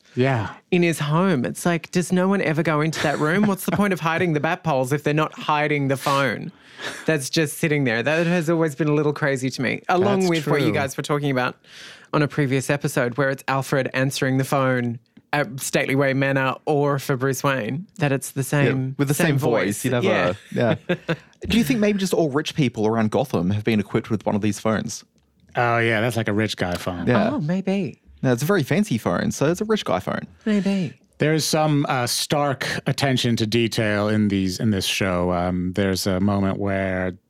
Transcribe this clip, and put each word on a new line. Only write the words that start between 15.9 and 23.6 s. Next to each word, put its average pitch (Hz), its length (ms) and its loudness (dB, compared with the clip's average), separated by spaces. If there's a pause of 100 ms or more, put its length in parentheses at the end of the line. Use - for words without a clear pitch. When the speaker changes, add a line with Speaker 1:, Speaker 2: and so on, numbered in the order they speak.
Speaker 2:
Way 135 180 2
Manor 135 420 2 (100)
or 143 340 2
for 139 160 -2
Bruce 131 260 -2
Wayne, 131 460 -2 (120)
that 143 120 2
it's 135 200 -4
the 139 100 -4
Speaker 3:
Yeah, - 20 -2
Speaker 2:
same, 131 540 0
Speaker 3:
with 143 100 0
the 147 60 0
same 175 140 2
Speaker 2:
same 143 100 2
Speaker 3:
voice. 117 260 2 (140)
Speaker 2:
voice. - 80 -8
Speaker 3:
You 120 60 0
never, 123 140 0
Speaker 2:
Yeah. 92 280 2 (180)
Speaker 3:
yeah. 131 440 0 (200)
Speaker 2:
<laughs> - 320 -16
Speaker 3:
Do 190 100 2
you 233 60 4
think 247 160 0
maybe 208 180 2
just 190 160 0
all 160 160 2
rich 147 240 -2
people 117 320 0
around 110 260 2
Gotham 90 400 0
have 104 120 -2